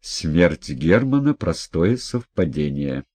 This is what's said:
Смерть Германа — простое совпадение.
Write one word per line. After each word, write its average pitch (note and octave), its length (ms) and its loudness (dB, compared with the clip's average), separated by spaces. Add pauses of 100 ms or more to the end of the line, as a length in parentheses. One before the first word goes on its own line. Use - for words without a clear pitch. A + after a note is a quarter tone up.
Смерть D#2+ 680 0
Германа — A#2+ 640 2
простое F2+ 640 0
совпадение. C#2+ 1160 -4